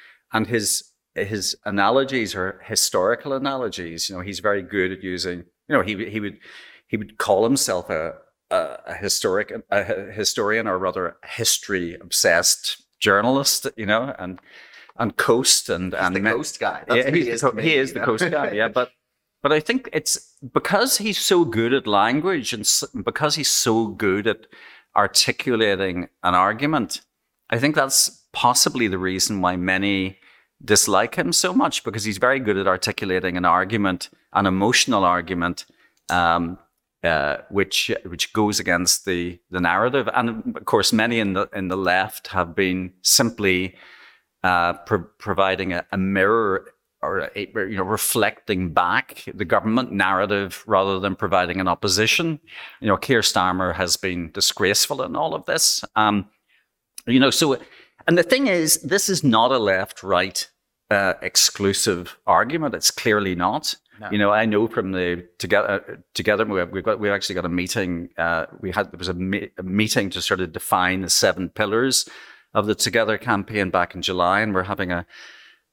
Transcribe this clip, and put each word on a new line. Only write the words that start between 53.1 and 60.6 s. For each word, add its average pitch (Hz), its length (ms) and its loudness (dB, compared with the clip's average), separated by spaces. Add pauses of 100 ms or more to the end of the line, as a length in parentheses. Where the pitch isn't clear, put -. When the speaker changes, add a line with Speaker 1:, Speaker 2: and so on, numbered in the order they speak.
Speaker 1:
Starmer 92 540 0
has 87 240 -2
been 87 340 -6
disgraceful 101 680 0
in - 120 -6
all 160 200 -4
of - 100 -8
this. - 400 0 (120)
Um, 104 340 2 (760)
you 123 140 4
know, 135 80 6
so, 135 320 2 (480)
and 170 80 4
the 175 60 4
thing 254 240 2
is, 170 320 2
this 190 320 0
is 175 120 -2
not 120 300 6
a 131 60 4
left-right, 95 920 0 (420)